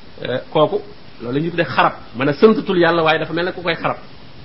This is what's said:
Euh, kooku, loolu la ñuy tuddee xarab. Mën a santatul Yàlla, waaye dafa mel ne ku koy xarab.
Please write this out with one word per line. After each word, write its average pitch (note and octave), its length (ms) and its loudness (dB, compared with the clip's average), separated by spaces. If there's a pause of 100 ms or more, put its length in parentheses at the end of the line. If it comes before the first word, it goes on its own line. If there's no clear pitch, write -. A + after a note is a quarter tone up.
(220)
Euh, B2 160 -4 (120)
kooku, - 300 2 (420)
loolu A#2+ 140 -6
la D3 40 2
ñuy E3 100 -2
tuddee E3+ 160 0
xarab. C3+ 260 2 (240)
Mën C3 120 2
a D3 40 2
santatul F#3+ 460 4
Yàlla, E3+ 240 4
waaye D#3 160 4
dafa D#3+ 140 -4
mel E3+ 120 0
ne F#3 80 -2
ku F#3 100 -10
koy E3 120 0
xarab. C#3 220 -2 (480)